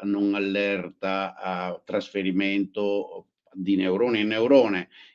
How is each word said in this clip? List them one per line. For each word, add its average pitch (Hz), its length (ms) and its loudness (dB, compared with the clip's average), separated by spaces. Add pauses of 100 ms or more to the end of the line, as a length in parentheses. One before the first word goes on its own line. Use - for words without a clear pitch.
non 101 320 0
allerta, 98 1000 -2
a 90 480 -6
trasferimento 98 1500 -2 (220)
di 95 240 0
neurone 101 440 2
in 107 80 2
neurone, 110 640 4 (260)